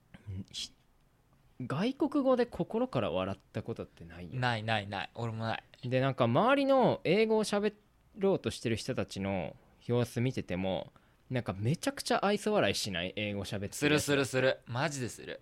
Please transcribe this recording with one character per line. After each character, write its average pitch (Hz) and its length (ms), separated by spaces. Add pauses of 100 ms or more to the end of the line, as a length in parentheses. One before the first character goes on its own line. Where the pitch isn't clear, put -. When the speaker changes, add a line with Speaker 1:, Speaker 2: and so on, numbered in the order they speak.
(280)
Speaker 1:
な 95 80
ん 95 80
か、 - 80
ひ-、 - 180 (960)
外 196 280
国 294 280
語 254 140
で 233 100
心 233 400
か 135 140
ら 98 100
笑 92 240
っ - 40 (140)
た - 100
こ 117 120
と 95 100
っ - 20
て - 180
な 85 160
い 87 120
よ。 127 60
Speaker 2:
な 123 200
い 107 40
な 110 180
い 101 60
な 98 180
い。 - 100
俺 117 180
も 110 120
な 113 120
い。 - 320
Speaker 1:
で、 127 120
な 135 100
ん 131 40
か 127 100
周 170 300
り 277 120
の 254 380
英 208 220
語 220 120
を 214 60
喋 208 280 (440)
ろ 196 180
う 151 40
と 113 120
し - 100
て - 100
る 110 60
人 127 180
た 104 120
ち - 140
の 95 360 (300)
様 120 180
子 - 160
見 123 120
て 101 100
て 90 140
も、 92 360 (380)
な 127 100
ん - 20
か 104 160
め 113 160
ち - 140
ゃ 277 40
く 285 100
ち - 100
ゃ - 120
愛 202 140
想 214 140
笑 147 180
い 95 40
し - 180
な 87 100
い？ 92 140
英 104 180
語 98 100
喋 - 20
っ - 40
て 113 80
る 98 60
や 98 60
つ。 - 60
Speaker 2:
す 147 120
る 151 100
す 143 160
る 139 100
す 127 160
る。 131 260
マ 131 220
ジ 143 120
で 117 80
す 65 160
る。 76 180